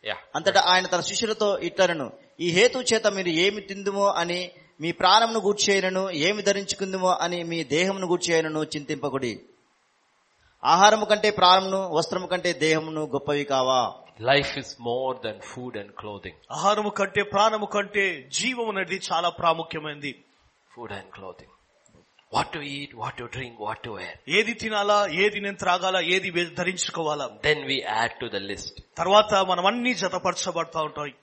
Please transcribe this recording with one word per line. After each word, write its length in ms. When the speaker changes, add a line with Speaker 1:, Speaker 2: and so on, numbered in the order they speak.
Speaker 1:
Yeah. 140
Speaker 2:
అంతటా 320
ఆయన 200
తన 140
శిష్యులతో 580
ఇట్లనెను, 540
"ఈ 100
హేతు 280
చేత 280
మీరు 220
ఏమి 320
తిందుమో 460
అని 440
మీ 120
ప్రాణమును 480
గూర్చేయనను, 720
ఏమి 320
ధరించుకుందుమో 640
అని 360
మీ 200
దేహమును 420
గూర్చేయనను 560
చింతింపకుడి. 760
ఆహారము 400
కంటే 260
ప్రాణమును, 600
వస్త్రము 340
కంటే 260
దేహమును 520
గొప్పవి 400
కావా?" 500
Speaker 1:
Life 280
is 160
more 280
than 100
food 360
and 160
clothing. 460
Speaker 3:
ఆహారము 360
కంటే, 340
ప్రాణము 440
కంటే 680
జీవం 360
అనేది 320
చాలా 160
ప్రాముఖ్యమైనది. 960
Speaker 1:
Food 160
and 260
clothing. 280
What 160
to 100
eat, 260
what 160
to 80
drink, 280
what 180
to 40
wear. 480
Speaker 3:
ఏది 160
తినాలా, 520
ఏది 340
నేను 160
త్రాగాలా, 440
ఏది 300
వే-, 240
ధరించుకోవాలా. 760
Speaker 1:
Then 120
we 180
add 200
to 120
the 160
list. 300
Speaker 3:
తర్వాత 360
మనం 320
అన్ని 280
జతపరచబడతా 840
ఉంటాయి. 420